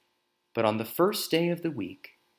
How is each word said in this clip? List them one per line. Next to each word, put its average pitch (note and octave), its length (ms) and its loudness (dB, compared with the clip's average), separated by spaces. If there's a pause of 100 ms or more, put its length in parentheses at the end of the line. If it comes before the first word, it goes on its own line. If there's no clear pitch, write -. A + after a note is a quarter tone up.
(540)
But A2+ 100 2
on A2 140 2
the A2+ 60 -4
first G3+ 480 0
day E3+ 160 2
of F3 140 -2
the E3 80 -2
week, G2 400 -10 (280)